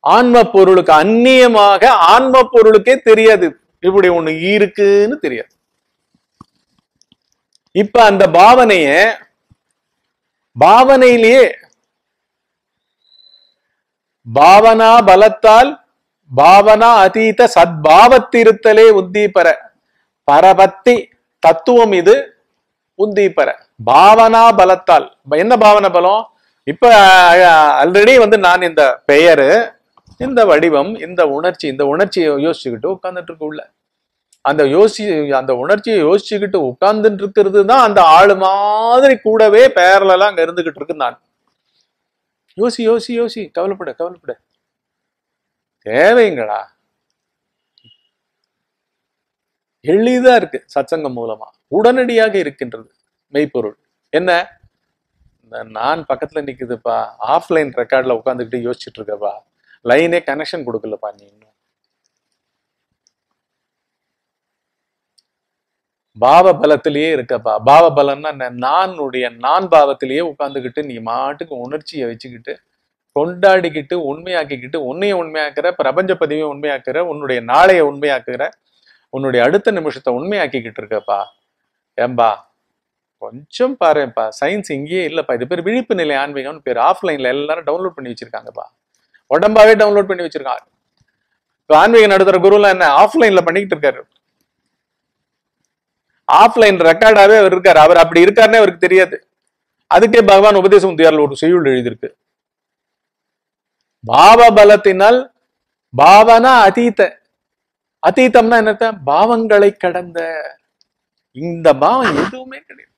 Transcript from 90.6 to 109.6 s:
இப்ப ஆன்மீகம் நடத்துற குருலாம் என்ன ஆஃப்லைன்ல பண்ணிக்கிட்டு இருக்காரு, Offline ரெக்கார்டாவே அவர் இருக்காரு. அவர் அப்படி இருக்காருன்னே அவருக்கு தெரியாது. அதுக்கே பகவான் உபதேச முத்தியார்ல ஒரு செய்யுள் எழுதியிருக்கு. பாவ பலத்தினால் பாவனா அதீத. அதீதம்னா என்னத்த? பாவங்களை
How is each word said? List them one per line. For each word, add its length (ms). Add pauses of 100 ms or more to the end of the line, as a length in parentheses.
இப்ப 220
ஆன்மீகம் 320
நடத்துற 320
குருலாம் 300
என்ன 100 (160)
ஆஃப்லைன்ல 440
பண்ணிக்கிட்டு 300
இருக்காரு, 240 (2500)
Offline 360 (120)
ரெக்கார்டாவே 520
அவர் 140
இருக்காரு. 300
அவர் 160
அப்படி 240
இருக்காருன்னே 340
அவருக்கு 280
தெரியாது. 280 (800)
அதுக்கே 340
பகவான் 300
உபதேச 300
முத்தியார்ல 380
ஒரு 140
செய்யுள் 300
எழுதியிருக்கு. 380 (2000)
பாவ 300 (160)
பலத்தினால் 600 (840)
பாவனா 520 (140)
அதீத. 320 (1080)
அதீதம்னா 540
என்னத்த? 240 (240)
பாவங்களை 600 (140)